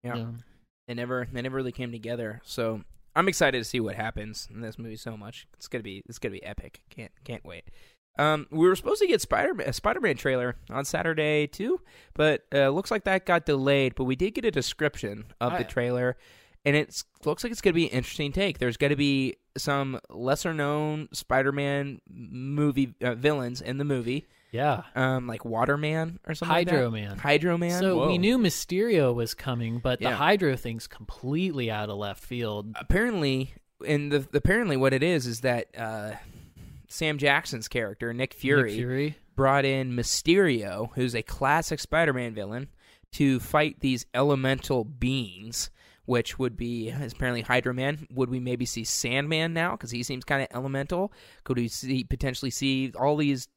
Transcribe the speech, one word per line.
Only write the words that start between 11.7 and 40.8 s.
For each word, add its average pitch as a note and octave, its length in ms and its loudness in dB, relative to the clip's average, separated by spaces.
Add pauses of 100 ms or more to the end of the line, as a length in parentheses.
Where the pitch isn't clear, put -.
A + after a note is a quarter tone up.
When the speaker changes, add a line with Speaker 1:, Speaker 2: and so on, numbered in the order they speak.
Speaker 1:
but, D3+ 400 2
uh, C#3 160 6
looks E3 220 0
like G#3+ 140 0
that F#3+ 200 2
got E3+ 200 2
delayed. C#3 500 4
But C3+ 100 -2
we C3 120 0
did F#3+ 160 0
get B3+ 100 -4
a A3+ 80 2
description A#2+ 880 -4
of B2 140 0
Speaker 2:
I F3+ 60 -2
Speaker 1:
the - 40 0
trailer, B2 540 0 (480)
and C#3+ 100 4
it - 260 -2 (220)
looks D3+ 220 -2
like A#3 60 -2
it's A#3 100 -8
gonna F#3 140 4
be E3+ 100 4
an - 120 -4
interesting C#3 360 -4
take. F#3+ 240 0
There's B2 180 0
gonna C#3+ 220 2
be C#3 400 2 (200)
some C#3 420 -2 (100)
lesser-known D3+ 1040 -2
Spider-Man C#3 960 0
movie, C3+ 920 0
uh, A#2+ 140 0
villains B2+ 460 0
in C3 160 -4
the C#3+ 80 -2
movie. C3 420 -2 (240)
Speaker 2:
Yeah. B2+ 300 0 (140)
Speaker 1:
Um, C3 320 0
like A2+ 180 -8
Waterman D3+ 840 0
or D#3+ 60 -4
something E3 220 -2
like E3+ 120 4
that. F3 60 2
Speaker 2:
Hydro B2+ 160 4
Man. G#2 300 -6
Speaker 1:
Hydro D#3 400 4
Man. F3 200 0
Speaker 2:
So F#3 280 4
we E3 60 4
Speaker 3:
Whoa. F3+ 40 2
Speaker 2:
knew G#3+ 220 4
Mysterio F3+ 760 2
was A#2 220 -2
coming, A#2+ 420 -4
but B2+ 220 -2
the G#2+ 60 -2
Speaker 1:
Yeah. A#2+ 100 2
Speaker 2:
Hydro D#3 400 4
thing's A#2 320 -8
completely C#3 840 -4
out G#2+ 220 -2
of G2+ 80 -6
left G2+ 240 -8
field. G#2+ 520 -6
Speaker 1:
Apparently, D#3 800 2 (320)
and D3 260 0
the, C#3 220 2
apparently F#3+ 420 4
what C3 160 6
it C3 120 2
is D#3+ 240 2
is A#2 140 -4
that, B2 260 0 (100)
uh, A2 360 -8 (760)
Sam D3+ 320 -2
Jackson's C#3 480 2
character, A#2 440 -2
Nick B2 220 -2
Fury, C3 380 4
Speaker 2:
Nick G#2+ 80 -4
Fury. C3 360 -2 (200)
Speaker 1:
brought C#3 300 4
in C3+ 300 0
Mysterio, A#2 1000 2